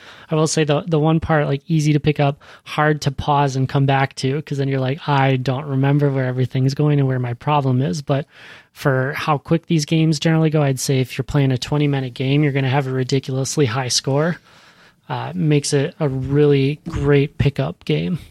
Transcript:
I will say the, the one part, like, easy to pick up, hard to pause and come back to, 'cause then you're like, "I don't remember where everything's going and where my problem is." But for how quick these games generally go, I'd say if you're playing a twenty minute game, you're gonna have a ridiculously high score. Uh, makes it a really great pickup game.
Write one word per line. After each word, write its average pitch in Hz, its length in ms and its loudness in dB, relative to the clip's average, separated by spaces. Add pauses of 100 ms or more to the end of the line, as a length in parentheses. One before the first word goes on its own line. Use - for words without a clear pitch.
(320)
I 160 40 -2
will 156 120 2
say 160 160 0
the, 147 240 0
the 165 140 0
one 160 180 2
part, 147 280 0
like, 139 200 -4
easy 156 240 2
to 147 80 2
pick 151 220 0
up, 143 180 0 (240)
hard 151 380 0
to 143 100 0
pause 139 460 0
and 131 100 0
come 139 180 0
back 135 300 0
to, 131 280 -4
'cause 143 160 -8
then 139 100 -2
you're 135 100 -2
like, 131 300 -4
"I 135 260 2
don't 131 300 -4
remember 139 440 2
where 135 180 -2
everything's 127 460 0
going 147 260 2
and 131 100 2
where 131 100 -2
my 123 140 -4
problem 135 480 0
is." 156 200 -2
But 139 240 -2 (460)
for 131 460 0
how 147 200 0
quick - 280 -2
these 156 180 0
games 160 360 2
generally 160 300 2
go, 151 140 2
I'd 135 160 0
say 131 220 0
if - 160 -6
you're 135 80 -6
playing 139 260 2
a 127 60 0
twenty 147 320 -2
minute 131 240 -4
game, 139 280 0
you're 143 120 2
gonna 135 160 0
have 135 180 0
a 131 40 -6
ridiculously 131 720 -2
high 123 240 -4
score. 147 480 0 (720)
Uh, 127 260 -8
makes 151 380 0
it 143 260 0
a 156 100 0
really 139 800 2
great 143 500 0
pickup 143 480 -2
game. 165 320 -2 (140)